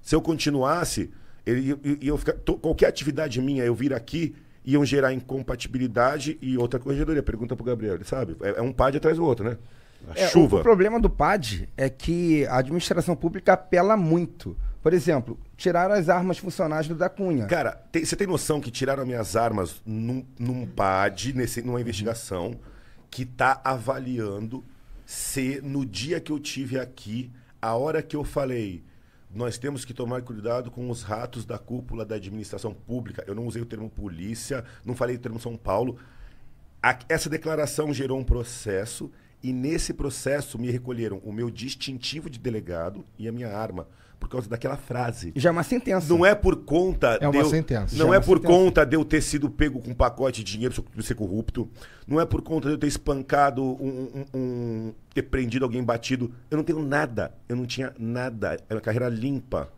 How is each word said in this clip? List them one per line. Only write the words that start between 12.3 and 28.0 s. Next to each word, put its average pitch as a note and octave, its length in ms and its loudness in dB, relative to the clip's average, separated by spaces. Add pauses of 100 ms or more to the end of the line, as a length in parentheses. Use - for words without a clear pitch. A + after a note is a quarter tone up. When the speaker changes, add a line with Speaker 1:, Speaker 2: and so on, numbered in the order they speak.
Speaker 2:
a B2 100 2
administração E3 580 0
pública F#3 380 4
apela F#3 440 4
muito. E3 580 0 (260)
Por D#3+ 120 4
exemplo, C#3+ 440 2 (200)
tiraram F3+ 380 2
as F3+ 140 2
armas F3+ 280 4
funcionais D#3+ 500 -2
do E3 80 -4
da F3 140 0
Cunha. E3+ 380 -2
Speaker 1:
Cara, C3 240 0 (200)
tem, E3+ 140 0
você - 100 -2
tem G3+ 120 0
noção D#3 340 0
que B2 80 -8
tiraram C3+ 360 -2
minhas A2+ 300 -4
armas G#2+ 500 0
num, A2+ 380 -4 (140)
num B2 280 -4
pad, G2 680 0
nesse, B2 300 -2
numa B2 180 -2
investigação, G#2+ 720 -4 (540)
que B2+ 160 -8
tá B2+ 380 2
avaliando B2 1000 -4 (420)
se C3+ 580 -4
no C#3 220 -4
dia A#2+ 340 -4
que D#3 120 -8
eu D3+ 80 -4
tive C3 400 -6
aqui, B2 520 -8 (280)
a A2+ 160 -2
hora D3+ 280 0